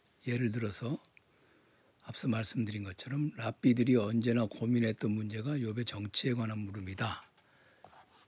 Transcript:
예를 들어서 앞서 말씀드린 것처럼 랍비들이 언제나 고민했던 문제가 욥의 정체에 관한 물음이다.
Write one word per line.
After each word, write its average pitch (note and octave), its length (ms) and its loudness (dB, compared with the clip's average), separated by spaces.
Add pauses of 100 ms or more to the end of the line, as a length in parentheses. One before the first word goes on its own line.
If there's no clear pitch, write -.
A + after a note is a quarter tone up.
(280)
예를 B2 240 2
들어서 A#2 440 -2 (1120)
앞서 - 180 -6
말씀드린 A2 580 -2
것처럼 C#3 520 -4
랍비들이 A#2+ 600 4
언제나 A2+ 500 4
고민했던 A#2 640 2
문제가 G#2+ 480 -2
욥의 A#2 280 -2
정체에 G#2 460 -2
관한 A2 280 -2
물음이다. G2 720 -6 (960)